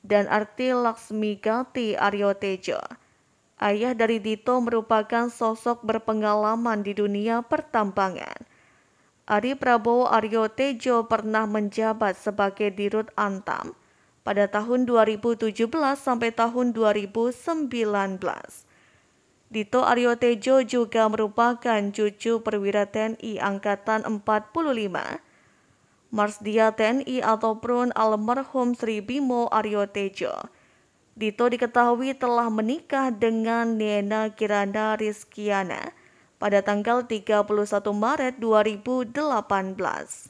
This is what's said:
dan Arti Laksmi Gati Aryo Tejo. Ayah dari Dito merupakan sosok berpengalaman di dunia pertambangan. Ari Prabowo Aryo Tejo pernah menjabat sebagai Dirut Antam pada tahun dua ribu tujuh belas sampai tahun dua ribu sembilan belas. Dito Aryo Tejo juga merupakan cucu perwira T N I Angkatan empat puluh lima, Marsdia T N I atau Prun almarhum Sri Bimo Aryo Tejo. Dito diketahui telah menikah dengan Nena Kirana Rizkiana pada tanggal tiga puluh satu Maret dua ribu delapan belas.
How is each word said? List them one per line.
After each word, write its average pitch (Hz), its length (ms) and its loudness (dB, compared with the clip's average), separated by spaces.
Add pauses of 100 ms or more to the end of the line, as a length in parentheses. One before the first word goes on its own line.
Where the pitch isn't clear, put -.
dan 202 240 2
Arti 247 480 -2
Laksmi 214 640 -2
Gati 226 560 -2
Aryo 202 400 2
Tejo. 190 480 -4 (800)
Ayah 214 320 0
dari 226 240 2
Dito 220 400 0
merupakan 233 720 0
sosok 233 560 -2
berpengalaman 214 960 0
di 202 160 -4
dunia 214 480 0
pertambangan. 208 1040 -2 (760)
Ari 220 320 0
Prabowo 240 560 2
Aryo 220 400 2
Tejo 247 560 0
pernah 220 400 0
menjabat 214 720 0
sebagai 202 560 -2
Dirut 208 400 -2
Antam 196 560 -4 (560)
pada 202 240 2
tahun 233 320 0
dua 233 240 6
ribu 220 320 0
tujuh 226 320 0
belas 277 320 0
sampai 233 320 -2
tahun 240 400 0
dua 220 160 4
ribu 208 400 -2
sembilan 233 880 -2
belas. - 480 -8 (800)
Dito 220 400 0
Aryo 240 320 2
Tejo 240 480 4
juga 226 400 2
merupakan 220 720 0 (160)
cucu 220 480 -2
perwira 208 400 0
T 202 160 -4
N 220 140 -2 (100)
I 220 160 -8
Angkatan 202 640 -2
empat 214 480 -2
puluh 320 240 0
lima, 202 480 -6 (880)
Marsdia 214 640 0
T 226 80 0
N 233 240 2
I 254 160 -2
atau 220 400 0
Prun 247 320 0
almarhum 240 800 0
Sri 220 240 -4
Bimo 247 560 -2
Aryo 208 320 0
Tejo. 196 640 -6 (640)
Dito 214 320 0
diketahui 240 720 2
telah 240 320 2
menikah 262 560 -2
dengan 226 720 0
Nena 214 560 -2
Kirana 208 640 0
Rizkiana 208 960 -4 (480)
pada 202 160 4
tanggal 208 480 0
tiga 214 400 0
puluh 208 160 0
satu 208 320 -2
Maret 254 400 0
dua 220 320 4
ribu 240 400 -2
delapan 214 720 -2
belas. 78 500 -6